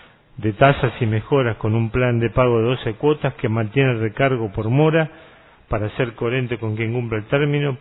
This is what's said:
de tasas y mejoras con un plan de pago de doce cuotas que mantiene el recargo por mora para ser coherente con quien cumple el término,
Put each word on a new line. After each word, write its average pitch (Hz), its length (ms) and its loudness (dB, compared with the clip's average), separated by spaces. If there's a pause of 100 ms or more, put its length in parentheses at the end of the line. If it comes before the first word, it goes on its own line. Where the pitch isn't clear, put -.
(380)
de 107 160 -2
tasas 135 440 2
y 127 60 0
mejoras 113 540 0
con 110 160 0
un 113 160 0
plan 123 280 0
de 117 120 0
pago 123 280 2
de 110 60 2
doce 123 300 -2
cuotas 147 400 0
que - 160 -4
mantiene 117 400 2
el 117 100 -2
recargo 113 500 0
por 104 200 -4
mora 156 400 2 (580)
para 107 220 -2
ser 117 240 -4
coherente 120 420 -4
con 110 180 -4
quien 113 200 -4
cumple 117 240 -4
el 107 80 -8
término, 143 540 0